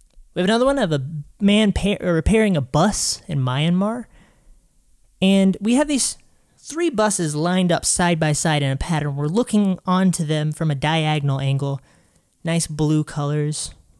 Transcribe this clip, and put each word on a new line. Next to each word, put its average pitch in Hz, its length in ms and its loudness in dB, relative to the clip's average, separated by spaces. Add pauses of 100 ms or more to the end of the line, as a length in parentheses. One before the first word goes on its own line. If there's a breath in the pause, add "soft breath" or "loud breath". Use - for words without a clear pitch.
(340)
We 170 80 -4
have 185 80 0
another 233 160 2
one 277 140 0
of 185 120 0
a 139 140 -2 (340)
man 208 320 4
pa-, 196 300 -2
uh, 180 100 -2
repairing 190 440 2
a 143 60 0
bus - 640 0
in 147 120 -4
Myanmar. 175 640 -2 (1160 soft breath)
And 190 380 4
we 226 160 2
have 294 120 2
these 285 300 -2 (400)
three 330 320 -4
buses 196 460 0
lined 175 360 2
up - 140 0
side 175 340 0
by 156 120 0
side 147 320 0
in 135 80 0
a 135 60 -2
pattern. 147 380 -2
We're 143 100 -4
looking 202 600 0
onto 185 400 2
them 151 260 -2
from 156 200 -4
a 143 40 -2
diagonal 151 640 0
angle. 139 420 -2 (600 soft breath)
Nice 165 220 -2
blue 151 380 0
colors, 147 680 -4 (260)